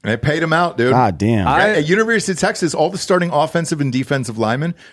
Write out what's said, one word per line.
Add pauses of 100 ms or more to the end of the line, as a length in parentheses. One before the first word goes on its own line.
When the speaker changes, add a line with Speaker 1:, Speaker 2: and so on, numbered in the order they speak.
Speaker 1:
And
they
paid
him
out,
dude.
Speaker 2:
God
damn.
Speaker 3:
I
Speaker 1:
At,
at
University
of
Texas,
all
the
starting
offensive
and
defensive
linemen (180)